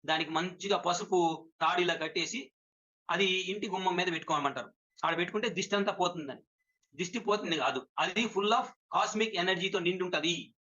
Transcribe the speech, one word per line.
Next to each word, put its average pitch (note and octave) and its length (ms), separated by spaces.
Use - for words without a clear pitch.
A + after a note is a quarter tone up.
దానికి D#3+ 260
మంచిగా F3+ 460
పసుపు F3 720
తాడిలా E3+ 340
కట్టేసి D#3+ 580
అది F3 140
ఇంటి F#3+ 440
గుమ్మం F#3 280
మీద F3+ 100
పెట్టుకోమంటారు. D3 680
ఆడ D#3+ 120
పెట్టుకుంటే G#3 320
దిష్టి F#3 280
అంతా G3 160
పోతుందని. E3 500
దిష్టి F#3 240
పోతుంది G#3 380
కాదు, C3+ 320
అది F#3+ 260
full G3+ 240
of - 160
cosmic A3 300
ఎనర్జీతో F#3 500
నిండి F3+ 260
ఉంటది. E3 500